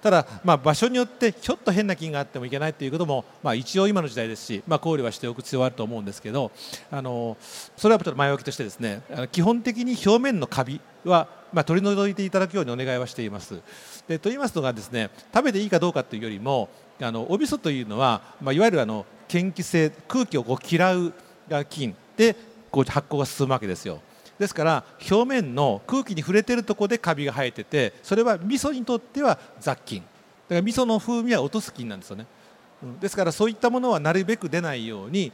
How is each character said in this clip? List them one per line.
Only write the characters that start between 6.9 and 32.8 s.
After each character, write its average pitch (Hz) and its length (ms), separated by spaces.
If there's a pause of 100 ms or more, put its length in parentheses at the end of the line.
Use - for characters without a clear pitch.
あ 139 100
の、 117 340 (400)
そ 214 120
れ 226 60
は 214 40
ち - 80
ょ 170 40
っ - 20
と 127 40
前 139 140
置 143 100
き - 60
と 135 60
し - 40
て 139 60
で 107 80
す - 80
ね、 110 240 (100)
あ 143 100
の、 131 40
基 175 160
本 233 200
的 240 220
に 247 120 (100)
表 220 140
面 254 180
の 131 80
カ - 160
ビ 131 180 (240)
は、 170 220 (260)
ま 160 100
あ、 - 20
取 165 160
り 196 40
除 202 240
い 196 60
て 202 100
い 190 60
た 196 80
だ 190 80
く 175 80
よ 196 80
う - 20
に 123 60
お 120 60
願 131 180
い 123 60
は 123 80
し - 60
て 120 100
い 104 60
ま 101 100
す。 92 160 (500)
で、 160 140
と - 80
言 247 80
い - 20
ま 285 80
す - 80
の 165 80
が 127 100
で 110 100
す 95 100
ね、 110 180 (240)
食 254 120
べ 254 60
て 190 60
い 208 80
い 196 40
か 185 100
ど 175 80
う 170 40
か 135 120
と - 100
い 107 60
う - 20
よ 113 80
り 101 80
も、 123 300 (340)
あ 120 80
の、 113 220
お 196 40
味 269 120
噌 294 100
と 156 140
い 131 100
う 107 60
の 104 100
は、 123 220 (200)
ま 135 100
あ、 - 20
い 143 80
わ 220 60
ゆ 233 40
る 165 100
あ 113 60
の、 107 180 (240)
嫌 180 220
気 175 140
性、 160 260 (160)
空 247 200
気 151 120
を 117 60
こ 127 180
う - 20
嫌 180 300
う 175 180 (560)
菌 120 280 (200)
で、 220 200 (340)
こ 139 120
う - 20
発 - 260
酵 151 60
が 139 100
進 135 220
む 135 40
わ 127 60
け 110 80
で 95 80
す - 120
よ。 78 140 (380)
で 202 80
す - 80
か 156 100
ら、 156 200 (260)
表 214 140
面 240 300
の 131 320
空 262 180
気 202 100
に 156 60
触 170 140
れ 208 80
て 247 120
る 240 80
と 196 120
こ 202 120
で 220 100
カ 175 180
ビ 147 100
が 139 80
生 135 140
え 120 60
て 107 120
て、 127 280 (100)
そ - 120
れ 214 80
は 226 160
味 214 200
噌 294 140
に 254 120
と 240 120
っ 233 40
て - 220
は 240 160 (220)
雑 139 240
菌。 98 160
だ 85 40
か - 500
ら 175 80
味 220 100
噌 247 120
の 226 140
風 233 240
味 240 120
は 147 80
落 143 100
と 220 80
す - 120
菌 117 160
な 101 80
ん 95 40
で 87 60
す - 40
よ 98 60
ね。 110 100 (560)